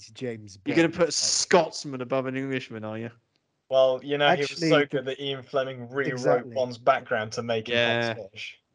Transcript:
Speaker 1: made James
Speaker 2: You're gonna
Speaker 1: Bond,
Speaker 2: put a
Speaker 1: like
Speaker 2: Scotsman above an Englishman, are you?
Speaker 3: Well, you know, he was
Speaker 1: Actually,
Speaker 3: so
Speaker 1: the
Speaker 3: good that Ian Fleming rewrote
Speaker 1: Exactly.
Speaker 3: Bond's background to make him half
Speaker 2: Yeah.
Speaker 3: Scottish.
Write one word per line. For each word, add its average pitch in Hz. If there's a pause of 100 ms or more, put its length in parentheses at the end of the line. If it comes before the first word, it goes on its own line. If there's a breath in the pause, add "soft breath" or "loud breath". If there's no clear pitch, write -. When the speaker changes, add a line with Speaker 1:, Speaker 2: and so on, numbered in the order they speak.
Speaker 1:
made 110
James 107
Speaker 2:
You're -
gonna 165
Speaker 1:
Bond, 165
Speaker 2:
put 175
a -
Speaker 1:
like 147
Speaker 2:
Scotsman -
above 127
an 131
Englishman, 131
are 110
you? 113 (600)
Speaker 3:
Well, 131
you 143
know, 147
he 143
was 135
Speaker 1:
Actually, 165
Speaker 3:
so 156
Speaker 1:
the 143
Speaker 3:
good 131
that 131
Ian 139
Fleming 131
rewrote 131
Speaker 1:
Exactly. 127
Speaker 3:
Bond's 123
background 117
to 117
make 113
him 120
half 117
Speaker 2:
Yeah. 113
Speaker 3:
Scottish. - (160)